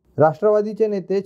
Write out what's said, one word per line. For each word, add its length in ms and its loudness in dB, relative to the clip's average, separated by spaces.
राष्ट्रवादीचे 680 0
नेते 400 -4